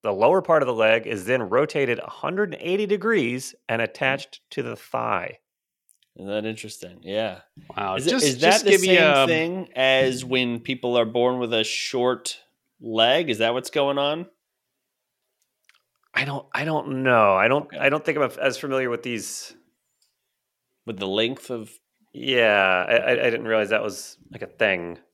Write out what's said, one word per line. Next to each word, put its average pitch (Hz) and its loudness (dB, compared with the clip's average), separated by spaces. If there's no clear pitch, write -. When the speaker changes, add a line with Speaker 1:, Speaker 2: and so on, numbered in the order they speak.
Speaker 1:
The 107 -2
lower 127 4
part 160 2
of 127 0
the 127 -2
leg 110 4
is 95 -6
then 123 0
rotated 123 0
a - -12
hundred 175 -6
and - -14
eighty 202 -2
degrees 180 -2
and 113 -2
Speaker 2:
Hmm. - 0
Speaker 1:
attached 139 -4
to - -8
the 120 -8
thigh. 113 -6
Speaker 2:
Isn't 98 -12
that 107 -4
interesting? 104 -12
Yeah. 101 -6
Speaker 3:
Wow. 98 -4
Speaker 2:
Is 131 -4
it, 170 0
Speaker 3:
Just, 247 0
Speaker 2:
is 131 0
that 165 4
Speaker 3:
just 226 2
Speaker 2:
the 202 2
Speaker 3:
give 190 6
me, 185 0
Speaker 2:
same 165 6
Speaker 3:
um, 135 6
Speaker 2:
thing 170 -2
as 131 2
when 123 -2
people 123 -4
are 117 4
born 123 0
with 120 -4
a 113 0
short - -4
leg? 120 2
Is 107 -2
that 113 2
what's 127 -4
going 139 0
on? 151 -2
Speaker 1:
I 139 0
don't, 139 -8
I 147 -4
don't 147 -4
know. 110 6
I 98 4
don't, 143 2
Speaker 2:
Okay. 78 -14
Speaker 1:
I 139 2
don't 151 -2
think 147 -2
I'm 135 0
as 127 0
familiar 131 -2
with 120 -4
these. - -10
Speaker 2:
With 107 -10
the 98 -6
length 113 -2
of 113 -10
Speaker 1:
Yeah, 107 2
I, 117 2
I, 127 2
I 123 2
didn't 113 -4
realize 110 0
that 107 0
was, - -10
like, - -12
a - -10
thing. 87 -2